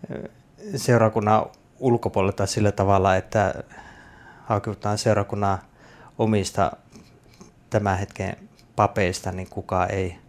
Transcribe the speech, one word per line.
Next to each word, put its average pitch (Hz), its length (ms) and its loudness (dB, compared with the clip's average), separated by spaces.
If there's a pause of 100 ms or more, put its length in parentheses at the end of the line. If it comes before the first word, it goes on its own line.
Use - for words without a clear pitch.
(120)
ö, - 180 -12 (460)
seurakunnan 110 680 2 (340)
ulkopuolelta 101 640 0
sillä 104 260 0
tavalla, 98 440 2
että 95 380 0 (920)
Haukiputaan 104 540 -4
seurakunnan 101 600 0 (600)
omista 104 540 0 (1000)
tämän 101 280 0
hetken 98 400 -8 (380)
papeista 95 560 0
niin 92 180 -10
kukaan 92 420 -4
ei 92 260 -4 (120)